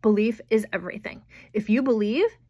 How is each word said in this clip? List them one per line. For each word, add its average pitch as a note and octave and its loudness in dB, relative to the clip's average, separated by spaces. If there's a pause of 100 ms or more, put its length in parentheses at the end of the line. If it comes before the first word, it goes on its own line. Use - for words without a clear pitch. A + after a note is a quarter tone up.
Belief G#3+ 2
is A3 2
everything. F3+ -12 (300)
If G#3 -4
you A#3+ 4
believe B3 2 (220)